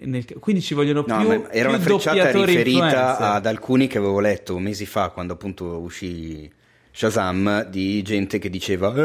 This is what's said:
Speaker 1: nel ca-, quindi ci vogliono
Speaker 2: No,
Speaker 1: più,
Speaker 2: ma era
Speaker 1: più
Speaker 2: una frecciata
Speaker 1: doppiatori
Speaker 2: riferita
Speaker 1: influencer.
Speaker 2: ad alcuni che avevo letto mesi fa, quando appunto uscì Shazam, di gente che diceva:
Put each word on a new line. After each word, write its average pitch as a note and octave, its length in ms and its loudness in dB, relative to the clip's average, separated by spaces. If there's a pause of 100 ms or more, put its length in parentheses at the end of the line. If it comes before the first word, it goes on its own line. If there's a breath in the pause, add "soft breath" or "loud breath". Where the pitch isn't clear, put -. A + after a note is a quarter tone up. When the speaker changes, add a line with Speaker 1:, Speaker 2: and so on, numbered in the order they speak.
Speaker 1:
nel B2+ 240 -6
ca-, - 120 -16
quindi F#3+ 220 0
ci - 140 -6
vogliono C#3+ 320 2
Speaker 2:
No, A2 140 0
Speaker 1:
più, G#2+ 80 4
Speaker 2:
ma A2+ 60 4 (160)
era A#2+ 180 0
Speaker 1:
più - 0 -
Speaker 2:
una - 100 2
frecciata F#3+ 400 2
Speaker 1:
doppiatori F3+ 340 4
Speaker 2:
riferita C3 320 4
Speaker 1:
influencer. C3 380 2
Speaker 2:
ad G#2 240 0
alcuni B2+ 400 2
che B2+ 100 -4
avevo G2+ 240 2
letto G2+ 380 0
mesi G2+ 260 -6
fa, G2 240 -2
quando F2 240 -8
appunto F#2 320 -10 (140)
uscì E2 760 -10 (380 soft breath)
Shazam, G#2 760 0
di G2 360 -2
gente G2+ 360 -2
che F#2+ 100 -6
diceva: F#2+ 420 -2 (140)